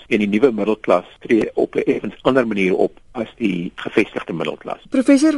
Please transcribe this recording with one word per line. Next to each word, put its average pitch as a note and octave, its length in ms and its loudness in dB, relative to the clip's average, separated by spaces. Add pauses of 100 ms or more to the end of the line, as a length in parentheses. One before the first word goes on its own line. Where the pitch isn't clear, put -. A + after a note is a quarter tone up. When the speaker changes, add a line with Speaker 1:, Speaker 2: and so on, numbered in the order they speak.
Speaker 1:
en A2+ 120 0
die G#2 80 0
nuwe G#2+ 240 2
middelklas G2+ 540 0 (140)
tree A2 360 0
op - 200 -2
'n - 100 -2 (100)
effens - 260 -8
ander C3 260 2
manier G2 280 0
op - 240 -2 (120)
as A#2 260 -8
die F2+ 380 -4
gevestigde - 580 -4
middelklas. - 560 -8
Speaker 2:
Professor, C#4 480 4